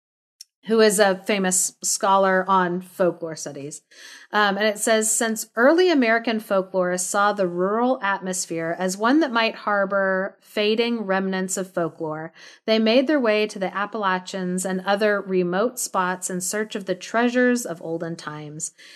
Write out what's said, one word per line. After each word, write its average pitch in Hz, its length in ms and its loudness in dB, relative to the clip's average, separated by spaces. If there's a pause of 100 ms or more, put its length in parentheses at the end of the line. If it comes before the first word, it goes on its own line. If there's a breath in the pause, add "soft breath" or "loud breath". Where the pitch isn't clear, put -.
(680)
who 220 140 2
is 208 180 6
a 196 280 4
famous 190 480 0 (100)
scholar 196 640 4
on 180 320 2
folklore 175 560 -2
studies. 147 460 -12 (500 loud breath)
Um, 208 260 2
and 214 80 2
it 208 140 0
says, 220 320 2
"Since 226 420 -2
early 330 380 6
American 226 480 2
folklorists 185 680 0
saw 208 260 2
the 196 140 0
rural 214 560 0
atmosphere 185 720 -4
as 185 200 -2
one 240 240 4
that 294 100 0
might 226 240 0
harbor 196 840 0
fading 220 640 0
remnants 190 540 -2
of 185 160 -6
folklore, 160 600 -6 (340 loud breath)
they 220 140 2
made 233 260 4
their 302 140 2
way 214 260 2
to 214 140 -8
the 185 160 -4
Appalachians 185 920 -4
and 185 140 -4
other 202 400 2
remote 190 580 0
spots 185 500 -2
in 180 120 -6
search 214 340 -4
of 202 120 -8
the 180 100 -2
treasures 240 680 0
of 170 160 -8
olden 165 360 -6
times. 151 560 -12 (240 loud breath)